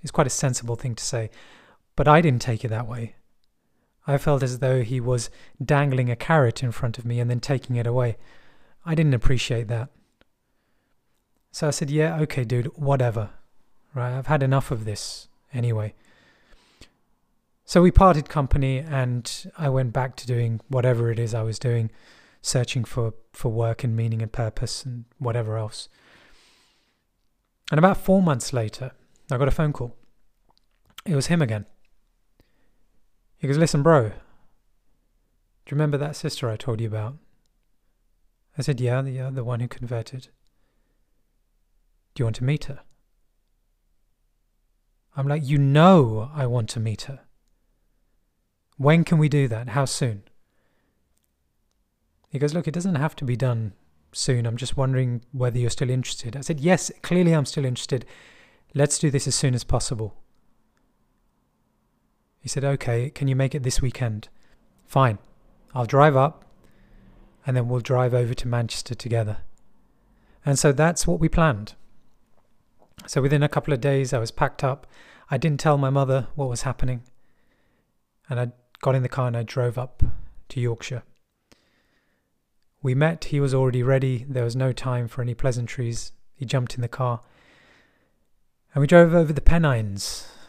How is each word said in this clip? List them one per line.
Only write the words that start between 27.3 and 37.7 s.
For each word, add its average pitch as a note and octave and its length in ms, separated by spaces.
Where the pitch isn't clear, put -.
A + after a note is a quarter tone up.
And D3+ 80
about F#3 200
four F#3+ 240
months C#3+ 320
later, A#2+ 380
I C3 60
got C#3 100
a C3 120
phone D3+ 160
call. A#2+ 200
It F3 100
was C3+ 120
him E3+ 160
again. G#2+ 240
He D3+ 100
goes, C#3 120
"Listen, D#3 240
bro, C#3+ 260
do - 1600
you - 40
remember D3 260
that D3 180
sister C#3+ 320
I G#2+ 80
told A2 240
you A2+ 80
about?" G#2+ 300